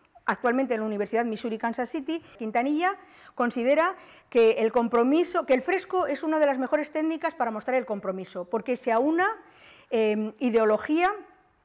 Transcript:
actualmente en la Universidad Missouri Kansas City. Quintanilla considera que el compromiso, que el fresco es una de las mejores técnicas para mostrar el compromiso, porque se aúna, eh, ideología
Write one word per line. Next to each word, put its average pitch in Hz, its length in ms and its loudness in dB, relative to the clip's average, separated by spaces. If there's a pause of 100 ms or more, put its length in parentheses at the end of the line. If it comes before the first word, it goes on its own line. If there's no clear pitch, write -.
(240)
actualmente 247 500 0
en 220 60 -4
la 214 60 -4
Universidad 214 380 -2
Missouri 220 340 -6
Kansas 233 320 -4
City. 320 320 -6 (160)
Quintanilla 294 580 0 (380)
considera 277 640 2 (340)
que 226 220 6
el 220 180 2
compromiso, 254 760 2
que 262 80 4
el 254 80 0
fresco 370 440 -2
es 285 160 -4
una 311 160 0
de 302 80 4
las 269 120 0
mejores 294 340 -2
técnicas 320 420 -2
para 233 160 -2
mostrar 220 260 -4
el 247 100 0
compromiso, 190 640 -8
porque 233 280 -2
se 233 160 -2
aúna, 311 340 2 (640)
eh, 214 480 0
ideología 240 760 2 (520)